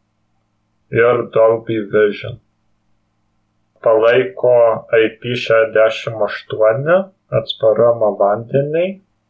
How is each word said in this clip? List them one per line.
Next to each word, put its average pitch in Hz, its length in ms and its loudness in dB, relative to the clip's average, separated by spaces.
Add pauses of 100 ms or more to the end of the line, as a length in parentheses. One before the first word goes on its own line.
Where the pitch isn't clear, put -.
(920)
ir 120 360 2
Dolby 113 520 0
Vision. 104 560 -2 (1500)
Palaiko 123 760 2 (340)
I 110 240 2
P 120 180 -10
šešiasdešimt 110 920 0
aštuoni 113 720 0 (280)
atsparumą 113 880 0
vandeniui, 135 760 -2 (400)